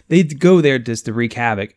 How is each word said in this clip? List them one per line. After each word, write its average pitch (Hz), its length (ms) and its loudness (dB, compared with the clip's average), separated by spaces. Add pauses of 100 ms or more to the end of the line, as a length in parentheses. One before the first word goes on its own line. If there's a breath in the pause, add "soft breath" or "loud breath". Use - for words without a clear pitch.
they 175 140 4
d-, 147 140 -4
go 175 240 4
there 139 180 2
just 117 280 -8
to 113 60 -6
wreak 117 200 -4
havoc, 110 440 -4